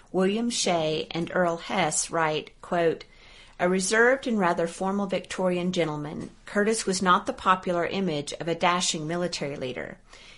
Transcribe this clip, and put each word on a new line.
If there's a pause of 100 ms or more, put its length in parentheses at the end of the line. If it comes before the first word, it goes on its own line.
(100)
William
Shea
and
Earl
Hess
write, (100)
quote, (540)
"A
reserved
and
rather
formal
Victorian
gentleman, (160)
Curtis
was
not
the
popular
image
of
a
dashing
military
leader. (400)